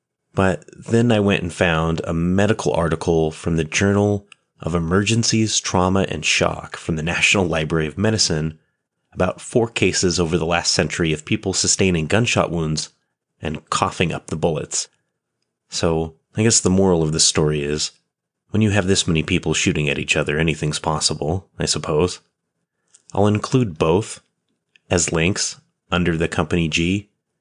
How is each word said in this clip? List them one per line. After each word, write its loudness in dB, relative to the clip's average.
But 0
then 2
I 4
went 2
and -6
found 0
a -4
medical 0
article 0
from -4
the 0
Journal 0
of -4
Emergencies, 0
Trauma, 2
and -8
Shock -2
from -6
the -6
National 2
Library 0
of -8
Medicine 0
about -2
four 0
cases 0
over 0
the 0
last 0
century 0
of -8
people -2
sustaining 0
gunshot 0
wounds -2
and -8
coughing -2
up -8
the -6
bullets. -2
So, -2
I 0
guess 4
the 2
moral 4
of 0
the -2
story 2
is, -4
when 2
you 4
have 2
this 2
many 2
people 0
shooting 0
at -2
each -2
other, -2
anything's -2
possible, -2
I -2
suppose. 0
I'll 2
include 0
both 0
as 0
links -2
under 0
the 0
Company -2
G, -2